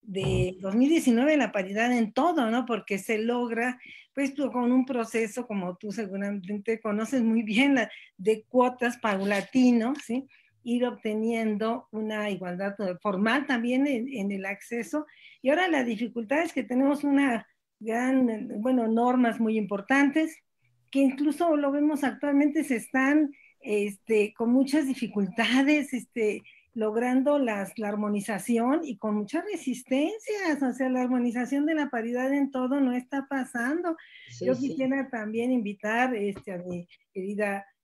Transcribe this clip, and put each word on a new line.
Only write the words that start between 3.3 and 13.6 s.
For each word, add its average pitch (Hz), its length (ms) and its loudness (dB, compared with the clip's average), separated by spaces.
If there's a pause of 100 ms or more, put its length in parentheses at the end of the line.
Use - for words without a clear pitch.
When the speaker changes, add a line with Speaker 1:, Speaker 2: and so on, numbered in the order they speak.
Speaker 1:
pues, 269 200 -2
con 247 380 0
un 254 140 4
proceso, 233 600 -4
como 185 300 -4
tú 208 160 -10
seguramente 202 880 -6
conoces 220 420 -2
muy 226 220 2
bien, 254 320 4
la, 220 160 0 (240)
de 220 320 0
cuotas 247 500 2
paulatino, 220 960 2 (120)
¿sí? 254 200 -4 (380)
Ir 240 220 0
obteniendo 220 1040 -2
una 214 380 -4
igualdad 185 460 -6 (260)
formal 220 440 0
también 247 420 0